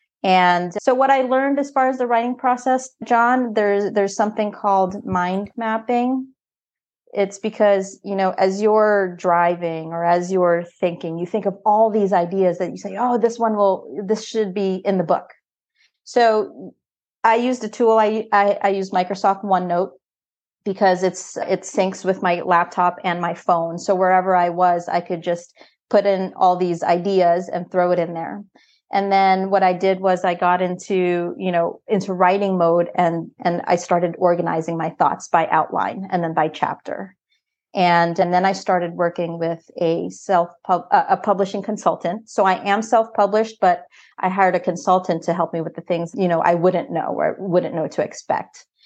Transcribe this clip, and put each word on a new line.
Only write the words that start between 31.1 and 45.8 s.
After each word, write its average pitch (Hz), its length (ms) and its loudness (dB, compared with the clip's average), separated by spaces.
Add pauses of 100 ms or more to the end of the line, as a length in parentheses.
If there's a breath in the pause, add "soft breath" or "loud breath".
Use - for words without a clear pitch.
you 185 140 -4
know, 170 360 -2
into 190 260 -2
writing 190 440 2
mode 170 380 2
and, 165 440 0
and 175 260 -2
I 180 100 0
started 175 420 0
organizing 170 600 0
my 165 140 -4
thoughts - 360 -2
by 165 200 2
outline 160 640 -2
and 180 140 -2
then 165 100 -4
by 160 140 0
chapter. - 680 -8 (600)
And, 170 440 2
and 175 140 2
then 180 120 2
I 196 80 2
started 175 400 -2
working 170 440 -4
with 165 320 -6 (100)
a 170 300 -2
self 175 400 -2 (160)
pub-, 175 260 -2
a, 185 180 4
a 185 80 2
publishing 196 440 -2
consultant. 190 680 -4
So 202 160 0
I 190 220 0
am 202 140 0
self-published, 220 800 0
but 180 220 2 (360 soft breath)
I 185 80 -2
hired 185 280 2
a 170 40 0
consultant 180 640 0
to 170 120 -2
help 165 180 -2
me 165 80 -4
with 156 140 -10
the 170 60 -14